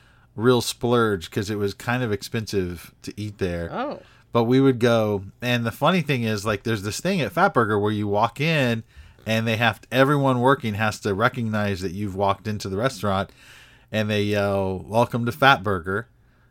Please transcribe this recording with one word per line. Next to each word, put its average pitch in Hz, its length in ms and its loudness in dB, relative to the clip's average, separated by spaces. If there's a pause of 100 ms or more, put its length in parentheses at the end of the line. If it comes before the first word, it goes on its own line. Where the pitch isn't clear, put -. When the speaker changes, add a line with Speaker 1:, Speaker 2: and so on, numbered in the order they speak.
(340)
Speaker 1:
real 123 260 4
splurge 113 680 0
'cause 104 180 -4
it 107 80 -4
was 101 180 -2
kind 123 280 -4
of 113 100 -2
expensive 98 800 -6 (100)
to - 140 -12
eat 104 220 -10
there. 87 340 -4
Speaker 2:
Oh. - 300 -8 (300)
Speaker 1:
But 117 120 4
we 127 160 4
would 131 200 4
go, 110 440 2 (160)
and 120 240 0
the 113 80 -2
funny 175 300 2
thing 123 220 -2
is, 107 200 -2
like, 107 200 -2
there's 113 180 -2
this 101 180 -6
thing 185 200 -2
at 110 120 -4
Fatburger 117 480 2
where 104 120 2
you 104 160 -2
walk 107 320 0
in, 135 420 0 (420)
and 113 220 0
they 113 120 0
have 117 240 0
to, - 100 -20
everyone 135 480 4
working 123 340 2
has 107 260 -2
to 101 140 0
recognize 107 680 0
that 92 100 -4
you've 98 240 -6
walked 98 320 0
into 104 200 -6
the 95 80 -4
restaurant, 101 540 -2 (640)
and 107 180 -2
they 104 140 0
yell, 101 560 0
"Welcome 117 440 0
to 117 80 -2
Fatburger." 98 720 0 (440)